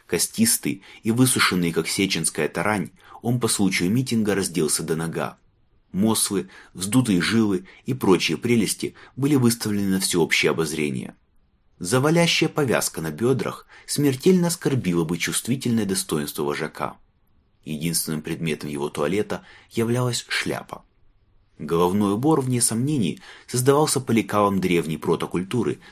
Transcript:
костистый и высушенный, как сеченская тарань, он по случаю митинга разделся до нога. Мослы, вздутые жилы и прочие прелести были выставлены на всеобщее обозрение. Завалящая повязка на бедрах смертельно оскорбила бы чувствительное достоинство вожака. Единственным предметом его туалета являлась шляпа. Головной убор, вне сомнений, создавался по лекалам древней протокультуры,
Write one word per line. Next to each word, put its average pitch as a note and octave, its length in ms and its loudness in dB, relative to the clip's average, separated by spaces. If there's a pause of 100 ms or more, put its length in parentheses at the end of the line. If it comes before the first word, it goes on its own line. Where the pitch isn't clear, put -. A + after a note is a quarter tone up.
костистый - 760 0 (200)
и A2 80 -4
высушенный, G#2 640 2
как D#2+ 140 -2
сеченская E2+ 640 -2
тарань, F#2+ 420 -2 (320)
он A#2+ 160 0
по A2+ 100 -2
случаю F#2+ 420 0
митинга A2+ 440 0
разделся E2 480 -2
до D#2+ 140 -2
нога. D#2+ 420 -6 (540)
Мослы, G2 560 0 (240)
вздутые G#2 480 2
жилы G2+ 460 0 (180)
и B2+ 100 -4
прочие F2+ 440 2
прелести A2+ 560 0 (220)
были C#3 180 0
выставлены A2 560 2
на F#2+ 100 2
всеобщее E2 500 2
обозрение. D2 680 -4 (600)
Завалящая D3+ 720 2
повязка G#2 520 0
на D#2+ 100 -4
бедрах A2 560 -2 (200)
смертельно E3+ 640 2
оскорбила F#2 560 0
бы E2+ 140 -4
чувствительное A2+ 680 -2
достоинство D#2+ 580 -2
вожака. D2 520 -4 (680)
Единственным D#2 580 -4
предметом D2+ 480 -6
его C#2+ 180 -4
туалета F2+ 560 -2 (260)
являлась A#2+ 580 -2
шляпа. - 560 -6 (720)
Головной F2+ 560 2
убор, C#3+ 260 2
вне B2+ 200 0
сомнений, A2+ 600 -2 (260)
создавался C#3 540 2
по B2+ 120 -4
лекалам G2+ 480 2
древней E2 360 0
протокультуры, E2+ 840 -2 (120)